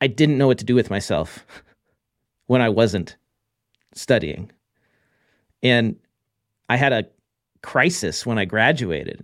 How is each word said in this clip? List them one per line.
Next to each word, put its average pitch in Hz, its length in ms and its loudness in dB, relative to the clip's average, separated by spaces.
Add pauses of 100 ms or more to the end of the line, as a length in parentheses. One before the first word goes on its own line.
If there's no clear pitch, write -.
I 139 60 2
didn't 139 300 0
know 135 100 2
what 127 100 2
to - 80 -14
do 123 100 0
with 120 140 2
myself 95 560 -6 (540)
<laughs> - 480 -20
when 127 140 2
I 117 60 2
wasn't 101 480 0 (800)
studying. 87 580 -2 (1120)
And 120 320 2 (720)
I 120 60 2
had 139 160 2
a 110 140 0 (560)
crisis 131 640 -2
when 113 140 -2
I 98 60 0
graduated, 107 800 -2